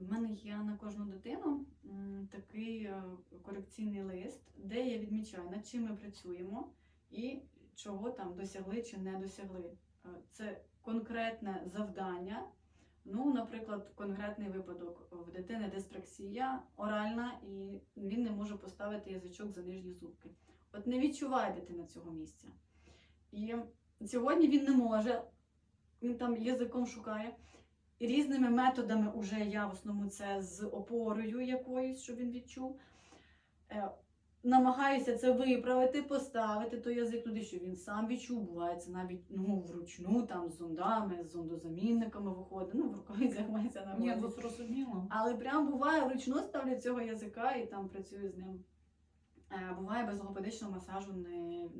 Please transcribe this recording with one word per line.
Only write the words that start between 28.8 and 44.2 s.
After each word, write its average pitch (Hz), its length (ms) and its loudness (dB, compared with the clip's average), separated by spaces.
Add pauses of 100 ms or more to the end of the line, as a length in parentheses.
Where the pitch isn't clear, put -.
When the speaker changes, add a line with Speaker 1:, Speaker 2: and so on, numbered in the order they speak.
Speaker 1:
уже 214 340 -2
я 208 220 2
в 190 60 -4
основному 202 360 -2
це 196 320 -2
з 190 240 -6
опорою 220 760 0
якоюсь, 254 600 0
щоб 240 140 -8
він 240 160 -2
відчув. 254 480 -6 (920)
Е, 208 200 -2 (520)
намагаюся 254 720 8
це 254 140 6
виправити, 254 720 6
поставити 233 760 0
той 240 180 0
язик 233 280 0
туди, 220 200 -2
щоб 180 180 -6
він 180 140 -4
сам 214 320 -2
відчув. 240 340 -2
Буває, 170 380 -2
це 175 120 -10
навіть, 180 380 -4
ну, 196 300 2
вручну, 175 640 0
там, 175 260 -2
з - 80 -10
зондами, 180 640 2
з 160 80 -10
зондозамінниками 190 1040 0
виходить. 185 420 -6
Ну, 277 140 4
в 208 60 -2
рукавицях 214 540 2
<laughs> - 0 -
мається 214 360 0
на 196 120 -4
Speaker 2:
Ні, 240 100 2
Speaker 1:
увазі. 220 140 2